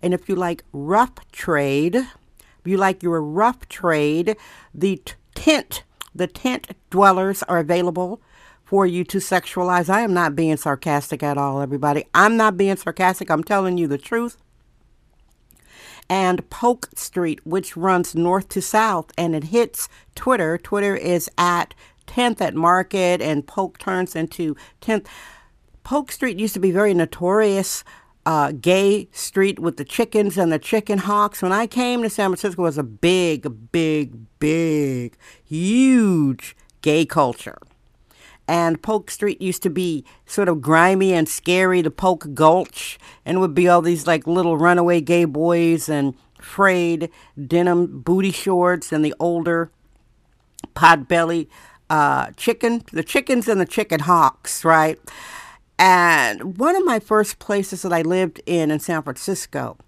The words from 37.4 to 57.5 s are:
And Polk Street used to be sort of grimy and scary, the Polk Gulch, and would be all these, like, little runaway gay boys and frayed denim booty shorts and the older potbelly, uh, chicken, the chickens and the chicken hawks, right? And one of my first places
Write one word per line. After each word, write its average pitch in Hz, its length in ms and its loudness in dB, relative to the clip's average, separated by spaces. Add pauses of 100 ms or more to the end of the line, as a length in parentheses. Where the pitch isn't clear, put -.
And 165 340 0
Polk 214 280 -4
Street - 320 -4
used 185 220 -6
to 190 60 0
be 165 340 -4 (220)
sort 196 240 -2
of 160 120 0
grimy 185 520 4
and 160 160 2
scary, 185 520 2
the 160 80 0
Polk 165 440 -2
Gulch, 160 640 2 (240)
and 185 160 -2
would 180 160 0
be 180 140 4
all 175 120 6
these, 160 240 -2
like, 160 220 0
little 170 300 0
runaway 175 420 2
gay 170 240 2
boys 165 640 0
and 143 280 -2 (220)
frayed 175 720 0 (380)
denim 170 540 2
booty 185 300 0
shorts 180 600 0
and 151 140 0
the 151 140 -4
older 170 520 -2 (1040)
potbelly, 165 720 4 (420)
uh, 143 460 2
chicken, 233 560 -2
the 160 120 -4
chickens 269 440 -2
and 208 140 0
the 175 40 2
chicken 170 360 -4
hawks, 160 640 2
right? 160 340 4 (800)
And 170 800 4
one 302 180 2
of 381 80 0
my 254 160 0
first 214 400 0
places 196 440 -4